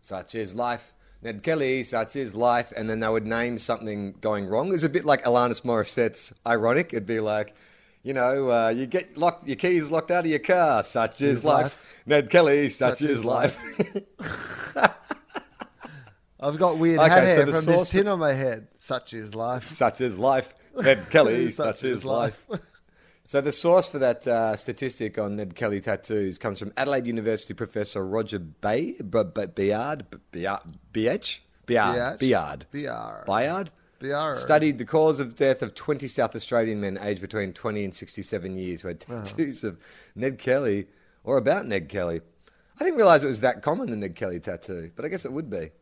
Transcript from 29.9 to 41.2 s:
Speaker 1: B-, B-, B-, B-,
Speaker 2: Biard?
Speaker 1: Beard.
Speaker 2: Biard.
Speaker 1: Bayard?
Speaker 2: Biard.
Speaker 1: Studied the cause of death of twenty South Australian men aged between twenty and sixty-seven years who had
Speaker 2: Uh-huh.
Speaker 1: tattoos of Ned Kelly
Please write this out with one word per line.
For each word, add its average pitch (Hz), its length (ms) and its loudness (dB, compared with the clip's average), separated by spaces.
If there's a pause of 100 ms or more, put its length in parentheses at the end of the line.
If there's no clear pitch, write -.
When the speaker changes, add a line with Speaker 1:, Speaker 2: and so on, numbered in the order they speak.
Speaker 1:
B-, - 80 -20 (140)
B-, 87 140 -12
B-, - 20 -2 (460)
B-, 120 480 -2 (240)
Speaker 2:
Biard? 110 540 0
Speaker 1:
Beard. 82 520 0
Speaker 2:
Biard. 104 540 -10
Speaker 1:
Bayard? 151 460 -2 (280)
Speaker 2:
Biard. 143 380 -4
Speaker 1:
Studied 151 400 4
the 120 80 -6
cause 156 340 4
of 123 160 -6
death 135 260 4
of 113 140 -8
twenty 139 320 -4
South 117 300 -2
Australian 113 420 0
men 98 220 -4
aged 101 180 -4
between 98 320 -6
twenty 104 320 -6
and 95 100 -8
sixty-seven 95 640 -8
years 90 260 -8
who 92 60 -8
had 82 200 -12
Speaker 2:
Uh-huh. 117 160 -10
Speaker 1:
tattoos 139 400 -6
of 92 160 -8 (340)
Ned 127 220 -4
Kelly 123 500 0 (380)